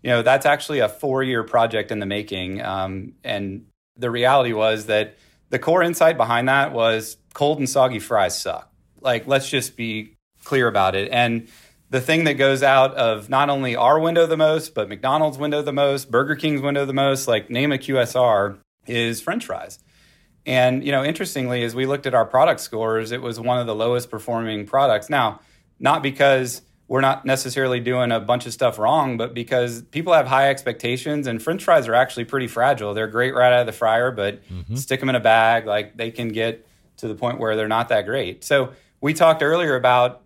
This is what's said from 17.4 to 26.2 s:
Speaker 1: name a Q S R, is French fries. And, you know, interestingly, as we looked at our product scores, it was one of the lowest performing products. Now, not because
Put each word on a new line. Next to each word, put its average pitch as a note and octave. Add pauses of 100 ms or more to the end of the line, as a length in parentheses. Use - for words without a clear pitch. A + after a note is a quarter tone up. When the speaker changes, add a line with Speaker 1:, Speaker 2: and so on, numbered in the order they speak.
Speaker 1:
name C#3
a C3
Q C3+
S A#2+
R, G#2 (280)
is A#2
French G3+
fries. F#2 (680)
And, B2+
you C#3
know, C3+
interestingly, C#3
as A#2
we C3
looked C#3
at B2+
our A#2
product C3+
scores, A2
it B2
was A#2+
one B2
of A#2+
the A2+
lowest A#2+
performing A2
products. C3+
Now, A#2+ (380)
not C#3+
because C3+ (260)